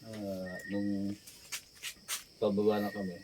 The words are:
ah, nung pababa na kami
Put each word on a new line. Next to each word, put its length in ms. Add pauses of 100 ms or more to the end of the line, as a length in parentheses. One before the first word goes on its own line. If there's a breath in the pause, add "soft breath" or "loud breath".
ah, 480 (160)
nung 400 (1300)
pababa 400
na 120
kami 320